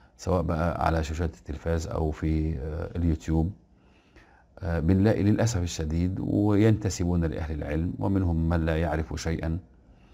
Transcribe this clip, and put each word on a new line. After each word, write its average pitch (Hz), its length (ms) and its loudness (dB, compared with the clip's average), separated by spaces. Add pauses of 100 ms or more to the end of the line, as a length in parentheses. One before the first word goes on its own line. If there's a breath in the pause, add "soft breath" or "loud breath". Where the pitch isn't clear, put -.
(180 soft breath)
سواء 90 240 0
بقى 80 440 -2
على 80 180 2
شاشات 80 320 -4
التلفاز 82 520 -6
أو 80 240 -2
في، 78 480 -2
آه، 76 380 -8
اليوتيوب، 82 540 0 (1080 soft breath)
آه، 85 200 -2
بنلاقي 95 440 4
للأسف 107 380 2
الشديد 85 580 -2
وينتسبون 101 1080 2
لأهل 78 300 -4
العلم، 73 440 -4
ومنهم 92 500 0
من 82 160 2
لا 80 120 2
يعرف 80 380 -2
شيئا 82 440 -4 (540 soft breath)